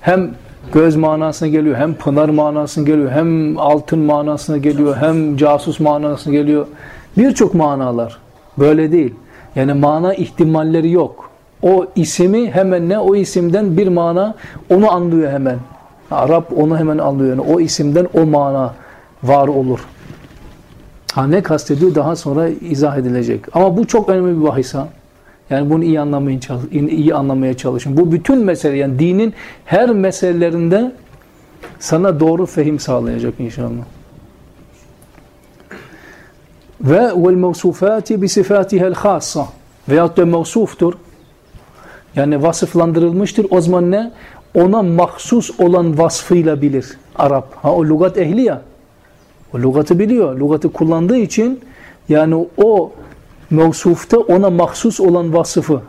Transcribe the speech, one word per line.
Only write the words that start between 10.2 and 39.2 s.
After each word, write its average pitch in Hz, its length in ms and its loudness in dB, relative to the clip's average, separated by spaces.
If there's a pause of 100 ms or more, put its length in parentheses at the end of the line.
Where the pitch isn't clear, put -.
yok. - 400 -2 (320)
O 185 240 2 (100)
ismi 190 540 0
hemen 180 380 0
ne? 202 100 0
O 196 160 2
isimden 185 600 0
bir 196 120 2
mana, 175 460 0 (360)
onu 196 220 4
anlıyor 165 400 0
hemen. 131 260 -2 (520)
Arap 147 480 0
onu 156 200 0
hemen 156 200 -2
anlıyor. 139 320 0
Yani 131 100 -2
o 160 200 0
isimden 160 540 0
o 160 120 4
mana 139 480 0 (480)
var 139 260 2
olur. 131 320 -2 (1300)
Ha, 135 120 0
ne 180 160 2
kastediyor? 156 520 0
Daha 151 220 -2
sonra 156 320 -4
izah 147 480 -4
edilecek. 123 600 -4
Ama 180 200 2
bu 226 100 0
çok 214 220 0
önemli 180 320 0
bir 151 40 0
bahis 135 300 -2
ha. 143 140 -8 (640)
Yani 143 200 -2
bunu 160 140 0
iyi 156 160 0
anlamaya 139 400 -4
çalış-, 127 320 -10
iyi 156 420 0
anlamaya 135 420 -2
çalışın. 131 400 -4
Bu 165 160 2
bütün 240 320 0
mesele, 156 320 -2
yani 135 220 -2
dinin 190 360 0 (300)
her 240 260 2
meselelerinde 180 1000 0 (840)
sana 165 420 0
doğru 165 260 2
fehim 151 320 -2
sağlayacak 120 600 -4
inşallah. 120 460 -8 (3000)
Ve 151 200 4 (160)
vel 180 180 4
mevsufati 185 880 -2
bi 196 60 -2
sifatihel 190 680 0
khassa. 156 520 -2 (420)